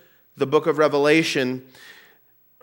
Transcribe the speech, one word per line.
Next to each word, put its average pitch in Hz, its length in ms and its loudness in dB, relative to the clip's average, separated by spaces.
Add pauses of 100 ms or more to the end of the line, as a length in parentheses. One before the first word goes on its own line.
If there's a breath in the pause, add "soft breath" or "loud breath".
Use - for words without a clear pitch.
(360 loud breath)
the 135 100 -4
book 151 220 0
of 147 100 -2
Revelation, 143 880 0 (960 loud breath)